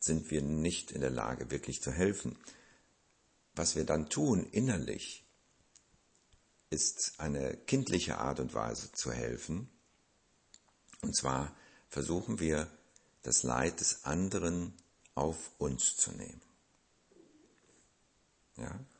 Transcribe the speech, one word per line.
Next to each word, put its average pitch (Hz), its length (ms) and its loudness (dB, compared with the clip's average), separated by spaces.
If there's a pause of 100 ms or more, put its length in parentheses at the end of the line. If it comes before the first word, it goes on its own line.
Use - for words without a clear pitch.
sind 80 240 2
wir 73 120 2
nicht 78 500 0
in - 100 -4
der 67 80 2
Lage, 62 420 -2
wirklich 67 300 -4
zu 67 100 -2
helfen. 90 460 2 (1160)
Was 82 200 0
wir 78 100 2
dann 78 240 2
tun 139 420 4
innerlich, 95 720 0 (1400)
ist - 480 -2
eine 69 400 -2
kindliche - 600 2
Art 69 220 0
und 64 140 -2
Weise 55 380 -2
zu - 200 -4
helfen. 60 580 -4 (1300)
Und - 140 -2
zwar 65 400 0 (340)
versuchen 87 500 0
wir, 78 300 2 (540)
das - 180 4
Leid 64 380 2
des - 260 -2
anderen 87 680 0 (420)
auf 78 420 -2
uns 69 400 0
zu - 140 0
nehmen. - 300 -12 (2250)
Ja? - 220 -6 (200)